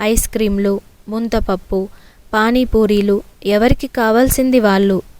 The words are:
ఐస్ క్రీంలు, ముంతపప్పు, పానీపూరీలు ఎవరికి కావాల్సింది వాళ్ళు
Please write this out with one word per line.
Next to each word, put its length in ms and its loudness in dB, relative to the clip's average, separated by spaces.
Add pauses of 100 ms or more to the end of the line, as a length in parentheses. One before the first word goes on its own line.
ఐస్ 280 -2
క్రీంలు, 520 -2 (280)
ముంతపప్పు, 800 -4 (440)
పానీపూరీలు 920 0 (220)
ఎవరికి 420 2
కావాల్సింది 720 0
వాళ్ళు 420 2 (180)